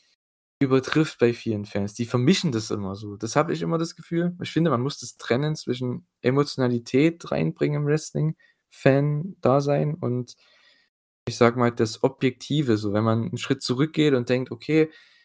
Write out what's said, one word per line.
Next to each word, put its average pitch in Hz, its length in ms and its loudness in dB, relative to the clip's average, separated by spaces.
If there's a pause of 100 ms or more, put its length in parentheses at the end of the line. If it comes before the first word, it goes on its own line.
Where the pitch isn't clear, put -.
(600)
übertrifft 135 600 2
bei 120 120 4
vielen 107 320 -4
Fans. 101 300 -6
Die 120 120 -4
vermischen 135 460 2
das 110 180 -2
immer 98 260 -4
so. 104 200 -10
Das 110 200 -2
habe 151 160 2
ich 160 100 -4
immer 165 160 0
das 165 180 -4
Gefühl. 170 460 -4
Ich - 80 -8
finde, 165 200 2
man 120 120 2
muss 139 160 -4
das - 180 -10
trennen 147 400 0
zwischen 123 500 -6 (140)
Emotionalität 131 1120 0
reinbringen 147 520 0
im 147 40 -2
Wrestling, 151 500 -2 (340)
Fan-Dasein 143 1200 2
und 123 400 -4 (920)
ich 117 100 -6
sag 120 200 4
mal, 120 140 2
das 117 320 -2
Objektive, 135 760 0
so 104 160 -4
wenn 107 100 2
man 113 200 2
einen 117 140 -6
Schritt - 240 -4
zurückgeht 151 520 0
und 123 160 -2
denkt, 127 200 -2
„Okay, 156 400 0 (340)